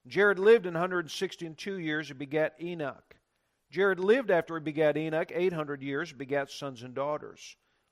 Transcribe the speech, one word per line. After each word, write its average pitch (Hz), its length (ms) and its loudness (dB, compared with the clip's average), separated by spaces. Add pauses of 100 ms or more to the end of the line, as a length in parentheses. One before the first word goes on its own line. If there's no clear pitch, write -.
Jared 180 320 2
lived 208 260 6
an 175 100 -6
hundred 175 360 -2
sixty - 340 -6
and 160 120 -14
two 196 200 -8
years 156 320 -4
and 135 80 -14
begat 143 440 0
Enoch. 165 560 -8 (520)
Jared 185 300 2
lived 208 320 4
after 165 260 2
he 156 60 -8
begat 151 320 2
Enoch 156 380 -2
eight 180 180 2
hundred 147 320 -6
years, 143 300 -4
begat 139 360 -4
sons 131 340 -10
and 127 120 -14
daughters. 139 640 -8 (340)